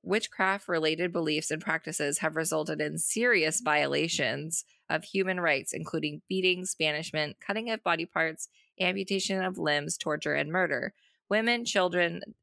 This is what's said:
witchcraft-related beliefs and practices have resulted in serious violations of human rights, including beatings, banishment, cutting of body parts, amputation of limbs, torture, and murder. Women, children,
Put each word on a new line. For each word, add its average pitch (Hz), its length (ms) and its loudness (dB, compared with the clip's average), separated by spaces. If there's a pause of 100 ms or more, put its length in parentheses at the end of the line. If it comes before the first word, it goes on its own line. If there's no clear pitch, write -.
witchcraft-related 180 1080 0
beliefs 156 380 0
and 156 120 -2
practices 156 560 -2
have 156 180 -2
resulted 156 440 0
in 151 180 -2
serious 202 640 2
violations 147 1040 0 (240)
of 160 160 0
human 185 360 -2
rights, 151 340 0
including 151 540 -4
beatings, 185 500 0
banishment, 151 640 -2
cutting 220 300 -4
of 220 120 -4
body 170 240 0
parts, 160 420 -2 (320)
amputation 190 600 0
of 185 160 -2
limbs, 151 400 0
torture, 151 360 -2
and 147 180 0
murder. 165 420 0 (340)
Women, 233 360 2
children, 175 580 2 (200)